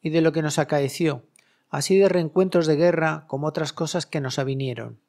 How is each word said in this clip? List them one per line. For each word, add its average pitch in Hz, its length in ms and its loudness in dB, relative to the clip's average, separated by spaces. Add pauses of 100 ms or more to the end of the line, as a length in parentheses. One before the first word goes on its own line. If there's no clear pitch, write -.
y 165 80 -6
de 165 120 2
lo 160 100 4
que 160 100 -2
nos 151 160 -2
acaeció, 143 640 -2 (480)
así 190 300 2
de 196 100 6
reencuentros 180 560 2
de 156 120 2
guerra 160 500 2
como 139 180 -6
otras 151 280 -4
cosas 165 340 -6
que 151 140 -6
nos 131 180 -4
avinieron. 127 580 -6 (120)